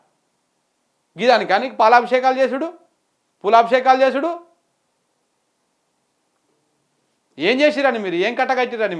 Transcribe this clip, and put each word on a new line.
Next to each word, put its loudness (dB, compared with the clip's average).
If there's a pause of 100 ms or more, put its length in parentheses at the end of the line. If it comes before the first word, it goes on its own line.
(1160)
గీదానికా 2
నీకు -10
పాలాభిషేకాలు 2
చేసుడు, -4 (760)
పూలాభిషేకాలు 2
చేసుడు? -2 (3000)
ఏం 0
చేసిరని 0
మీరు, -4 (100)
ఏం -4
కట్టగట్టిరని -4